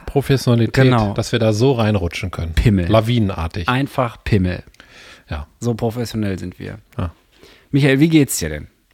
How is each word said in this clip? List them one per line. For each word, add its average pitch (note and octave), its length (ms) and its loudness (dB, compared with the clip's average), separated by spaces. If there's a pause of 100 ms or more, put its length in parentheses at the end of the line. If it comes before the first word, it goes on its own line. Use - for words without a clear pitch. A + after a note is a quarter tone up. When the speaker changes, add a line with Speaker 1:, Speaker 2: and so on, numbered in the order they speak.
Speaker 1:
Professionalität, B2+ 800 2
Speaker 2:
Genau. A2+ 280 2
Speaker 1:
dass - 180 -6
wir A#2+ 80 0
da A2 140 2
so B2+ 200 2
reinrutschen G#2 580 -2
können. D#2+ 220 -6
Speaker 2:
Pimmel. F#2+ 340 4
Speaker 1:
Lawinenartig. G#2+ 800 0
Speaker 2:
Einfach B2+ 560 -2
Pimmel. F#2 400 0 (680)
Speaker 1:
Ja. D2 180 -10 (120)
Speaker 2:
So A#2+ 140 -2
professionell A2 680 -4
sind F#2 200 -12
wir. G2 180 -12 (200)
Speaker 1:
Ja. F#2 140 -6 (600)
Speaker 2:
Michael, C#3 280 2
wie E3 100 4
geht's D#3 300 2
dir D#2+ 100 -4
denn? D#2 180 -10 (260)